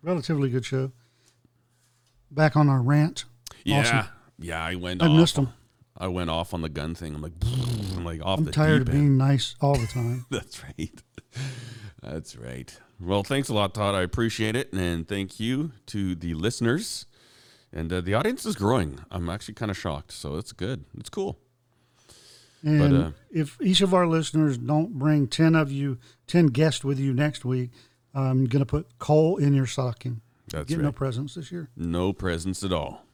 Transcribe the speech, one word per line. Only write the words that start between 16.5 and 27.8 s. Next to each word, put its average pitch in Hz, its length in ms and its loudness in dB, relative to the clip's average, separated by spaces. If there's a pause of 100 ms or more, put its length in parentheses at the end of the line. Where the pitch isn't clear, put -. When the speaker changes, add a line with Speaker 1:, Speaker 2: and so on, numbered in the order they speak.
Speaker 2:
And, 82 180 -6
uh, 90 100 -2
the 92 120 -2
audience 196 320 0
is 220 100 -4
growing. 95 440 0 (120)
I'm 87 180 -6
actually 104 260 -10
kinda 107 180 -4
shocked. 78 380 -8
So 73 260 -8
it's - 160 -10
good. 127 320 -8 (120)
It's - 120 -14
cool. 196 280 -6 (1300)
Speaker 1:
And 151 160 4
Speaker 2:
But, 143 140 6
uh, 82 180 2 (200)
Speaker 1:
if 151 300 -4
each 190 200 4
of 190 120 4
our 180 140 6
listeners 156 500 2
don't 151 400 0
bring 143 300 2
ten 160 280 4
of 151 160 2
you, 139 260 -2 (300)
ten 170 200 6
guests 143 360 2
with 135 160 -2
you 139 140 0
next 147 320 0
week, 123 260 -2 (420)